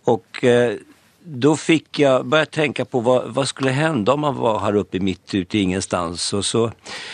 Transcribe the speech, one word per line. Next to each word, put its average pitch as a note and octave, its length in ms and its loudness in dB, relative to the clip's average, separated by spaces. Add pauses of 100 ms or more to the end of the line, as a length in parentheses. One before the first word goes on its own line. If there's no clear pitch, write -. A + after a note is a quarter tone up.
Och, - 400 -2
eh, A#2+ 300 4 (520)
då D3 300 2
fick - 420 0
jag C3+ 280 2
börja D3+ 200 2
tänka D3 380 -2
på B2 160 -4
vad, B2 340 0
vad C3+ 140 -2
skulle C3+ 220 -2
hända C3 420 2
om D3 80 0
man D3 160 -2
var A#2 240 0
här G2+ 160 0
uppe G2 240 -2
mitt F#2+ 340 -4
ute G2 240 0
i - 20 2
ingenstans. F2+ 720 -2
Och G2+ 120 -2
så, A2+ 260 0 (440)